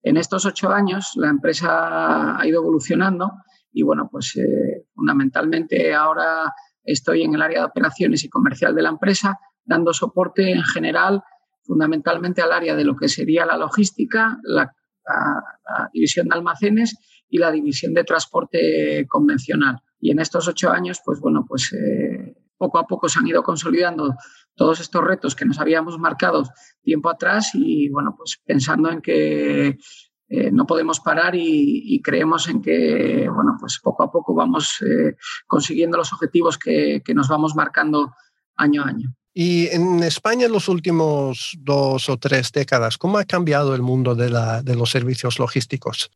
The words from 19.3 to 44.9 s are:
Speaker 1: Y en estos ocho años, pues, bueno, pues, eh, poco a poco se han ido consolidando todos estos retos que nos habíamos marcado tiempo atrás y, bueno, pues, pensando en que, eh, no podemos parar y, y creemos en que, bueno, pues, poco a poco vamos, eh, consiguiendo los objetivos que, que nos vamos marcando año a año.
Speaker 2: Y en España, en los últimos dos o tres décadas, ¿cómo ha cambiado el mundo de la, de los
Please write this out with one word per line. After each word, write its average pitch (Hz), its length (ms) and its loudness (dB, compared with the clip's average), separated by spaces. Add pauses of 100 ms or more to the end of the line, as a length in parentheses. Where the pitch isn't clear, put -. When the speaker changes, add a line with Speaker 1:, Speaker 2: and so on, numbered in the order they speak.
Speaker 1:
Y - 140 0
en 147 80 2
estos 160 300 -2
ocho 175 200 0
años, 180 360 -2
pues, 143 160 -4
bueno, 156 260 2
pues, - 240 -4
eh, - 640 -4 (220)
poco 175 220 0
a 165 60 0
poco 175 220 -2
se - 120 0
han - 80 2
ido 165 160 2
consolidando 165 720 -2 (420)
todos 160 260 2
estos 160 240 -2
retos 180 300 -2
que - 100 -6
nos 143 120 0
habíamos 160 400 0
marcado 160 460 0 (380)
tiempo 165 280 0
atrás 190 440 0
y, 151 360 0
bueno, 143 280 -2
pues, - 280 -14
pensando 147 460 0
en 160 100 -8
que, 147 760 0 (500)
eh, - 240 -2
no - 140 4
podemos 160 340 0
parar 170 360 0
y, 151 600 2
y - 60 0
creemos 160 480 0
en - 120 -2
que, - 720 2
bueno, - 240 2
pues, - 240 -10
poco - 220 0
a - 80 -2
poco 170 240 0
vamos, 160 460 0
eh, - 340 2 (320)
consiguiendo 165 480 0
los 170 160 -2
objetivos 165 460 0
que, 147 480 0
que 160 80 -2
nos 143 160 2
vamos 151 260 0
marcando 151 580 0 (440)
año 147 260 2
a 139 60 -4
año. 127 260 -6 (200)
Speaker 2:
Y 170 340 2
en 175 340 2
España, 226 420 0
en 233 60 2
los 202 180 0
últimos 160 880 0
dos 135 480 0
o 131 100 0
tres 135 340 0
décadas, 123 480 0
¿cómo 196 180 0
ha 202 60 2
cambiado 147 500 0
el 127 80 -2
mundo 127 320 0
de 120 160 0
la, 113 320 -2
de 127 140 -2
los 117 160 0